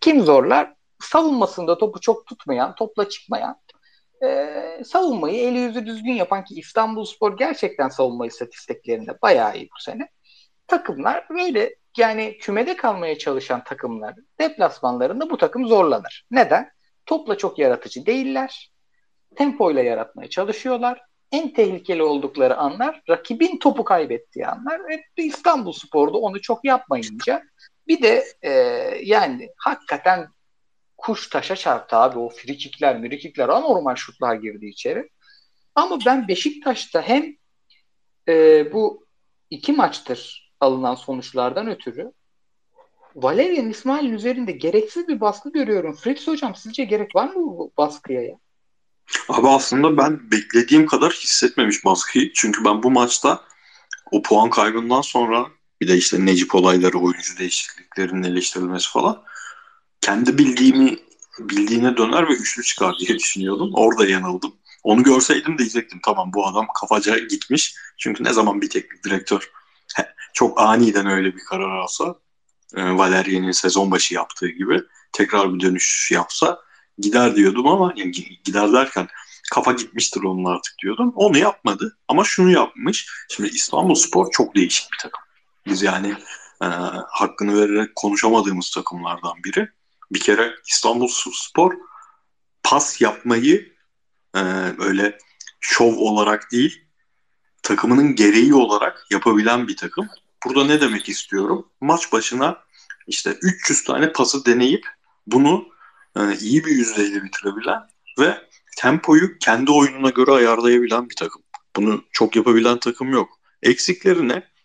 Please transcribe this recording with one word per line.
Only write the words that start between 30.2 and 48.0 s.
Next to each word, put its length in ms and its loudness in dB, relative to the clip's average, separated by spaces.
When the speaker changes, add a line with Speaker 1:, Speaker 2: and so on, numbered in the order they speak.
Speaker 1:
kuş 320 -8
taşa 280 -6
çarptı 400 -4
abi. 220 2
O 100 -6
frikikler, 720 -4
mirikikler 480 -6
anormal 460 0
şutlar 400 -6
girdi 320 -10
içeri. 420 -8
Ama 320 0
ben 220 0
Beşiktaş'ta 760 -4
hem, 340 -2
e, 440 6
bu 340 -4
iki 220 -4
maçtır 800 -4
alınan 340 0
sonuçlardan 720 -6
ötürü 440 -12
Valerian 540 0
İsmail'in 420 -4
üzerinde 400 -4
gereksiz 560 -2
bir 120 -4
baskı 320 -4
görüyorum. 440 -2
Fritz 300 -6
hocam 280 -4
sizce 300 -10
gerek 320 -4
var 120 2
mı 80 -12
bu 400 -6
baskıya 460 -4